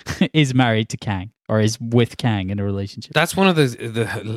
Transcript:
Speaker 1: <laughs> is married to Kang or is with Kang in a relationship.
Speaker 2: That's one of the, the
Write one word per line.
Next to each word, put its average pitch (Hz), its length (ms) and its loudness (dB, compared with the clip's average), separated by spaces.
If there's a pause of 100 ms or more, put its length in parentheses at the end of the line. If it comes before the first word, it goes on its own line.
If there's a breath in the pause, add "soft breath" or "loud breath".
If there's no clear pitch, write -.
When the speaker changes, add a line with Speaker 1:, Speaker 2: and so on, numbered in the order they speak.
Speaker 1:
<laughs> - 320 -2
is 143 200 2
married 113 360 2
to - 80 -10
Kang 98 340 -6 (180)
or 110 120 2
is 107 200 0
with 117 360 0
Kang 101 340 -2
in 101 80 -4
a 101 60 -4
relationship. 98 500 -8
Speaker 2:
That's 160 220 0
one 190 100 4
of 185 80 6
the, 151 140 6
the 113 680 -6